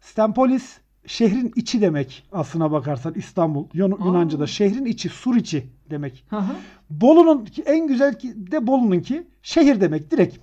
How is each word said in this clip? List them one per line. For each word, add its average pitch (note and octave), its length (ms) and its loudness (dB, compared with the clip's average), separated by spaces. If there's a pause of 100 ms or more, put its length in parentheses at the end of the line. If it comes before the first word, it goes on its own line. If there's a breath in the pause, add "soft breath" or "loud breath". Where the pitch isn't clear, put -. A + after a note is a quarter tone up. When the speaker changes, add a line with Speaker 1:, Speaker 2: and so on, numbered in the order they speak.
Speaker 1:
Stenpolis, B3 760 0 (280)
şehrin A#3 500 0
içi A#3 260 -2
demek D3+ 500 -2
aslına E3 400 -2
bakarsan C#3+ 420 -4
İstanbul. D#3 600 -4
Yun-, F#3 180 0 (100)
Speaker 2:
Aa. F3+ 40 -4
Speaker 1:
Yunanca'da D#3+ 420 0
şehrin G#3 380 -2
içi, A3 240 -6
sur - 260 -4
içi D3 320 -2 (220)
demek. D3 400 -10
Speaker 2:
Hı G#3+ 80 -8
hı. G3 160 -4 (360 loud breath)
Speaker 1:
Bolu'nun C4+ 580 6 (180)
en D#4+ 220 0
güzel C4+ 320 0
ki G#3 320 -12
de C#4 160 -2
Bolu'nunki A#3+ 600 0 (160)
şehir C#4 380 4
demek D#3+ 300 -2
direkt. B3+ 320 2